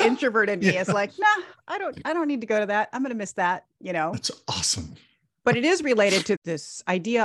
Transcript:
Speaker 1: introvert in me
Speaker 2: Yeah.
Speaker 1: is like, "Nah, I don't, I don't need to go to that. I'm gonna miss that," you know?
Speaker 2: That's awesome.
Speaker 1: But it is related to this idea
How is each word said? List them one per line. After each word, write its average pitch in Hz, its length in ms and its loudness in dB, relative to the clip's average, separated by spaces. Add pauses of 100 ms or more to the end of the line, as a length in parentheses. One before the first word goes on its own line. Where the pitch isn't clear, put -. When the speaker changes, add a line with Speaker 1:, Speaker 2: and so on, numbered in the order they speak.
Speaker 1:
introvert 226 440 2
in 196 100 -2
me 190 160 4
Speaker 2:
Yeah. 180 60 0
Speaker 1:
is - 60 -4
like, 202 300 0
"Nah, 415 260 2 (240)
I 370 120 -6
don't, 349 260 -8
I 302 80 -2
don't 330 140 0
need 277 140 -2
to 220 60 -10
go 214 120 2
to 208 80 0
that. 208 260 0
I'm 247 80 -4
gonna 262 140 -4
miss 202 180 -6
that," 180 320 0 (140)
you 185 120 -10
know? 165 200 -2
Speaker 2:
That's - 180 -6 (180)
awesome. - 460 -4 (500)
Speaker 1:
But - 140 2
it 240 80 0
is 349 180 4
related 202 440 2
to 202 160 0
this - 440 -10
idea 214 380 0